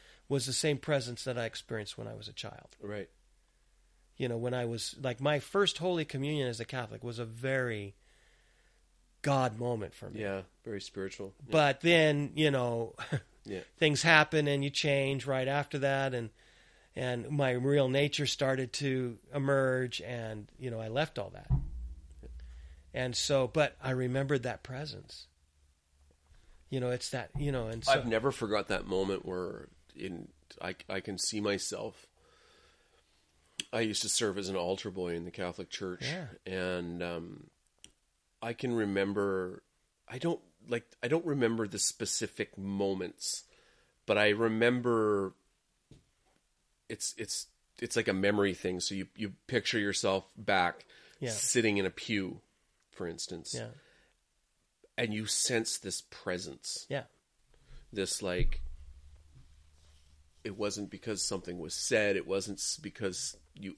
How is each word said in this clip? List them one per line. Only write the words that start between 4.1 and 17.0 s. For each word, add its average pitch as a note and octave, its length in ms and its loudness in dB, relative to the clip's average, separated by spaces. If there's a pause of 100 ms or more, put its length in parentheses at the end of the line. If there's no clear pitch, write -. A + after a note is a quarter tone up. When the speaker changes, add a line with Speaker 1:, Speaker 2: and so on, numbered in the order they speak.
Speaker 1:
You B2+ 120 -2
know, A#2 80 -2
when B2 160 -2
I B2 120 0
was, A#2 360 -4
like, B2 180 -4
my C#3+ 200 2
first - 400 2
Holy E3+ 260 0
Communion C#3 420 0
as A#2 120 -4
a A2+ 60 -6
Catholic A2 380 -8
was A#2 160 -6
a A#2+ 60 -4
very A2+ 720 -2 (1300)
God C3 380 2
moment A#2 340 -2
for G#2 160 -14
me. G#2+ 120 -8
Speaker 2:
Yeah, G2 200 -2 (220)
very G#2+ 180 -6
spiritual. F#2+ 520 -8 (140)
Yeah. - 40 -8
Speaker 1:
But D3 300 4
then, D#3 540 6
you D3+ 160 4
know, A#2+ 440 0 (160)
<laughs> - 360 -8
Speaker 2:
Yeah. G2 120 -6 (180)
Speaker 1:
things D3+ 240 4
happen D#3 460 6
and C#3+ 160 2
you C#3+ 80 0
change C#3 560 2
right C3 200 0
after C#3+ 320 -2
that, C3+ 360 2
and, A#2 140 -4 (640)
and B2 340 -2